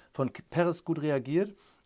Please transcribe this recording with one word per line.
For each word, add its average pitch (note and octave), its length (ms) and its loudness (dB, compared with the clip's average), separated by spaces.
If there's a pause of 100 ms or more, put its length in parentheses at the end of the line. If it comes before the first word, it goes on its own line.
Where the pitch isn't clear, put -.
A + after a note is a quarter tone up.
(120)
von - 220 -2
K-, - 160 -14
Perez E3+ 340 0
gut D#3 180 -2
reagiert. D3+ 520 0 (320)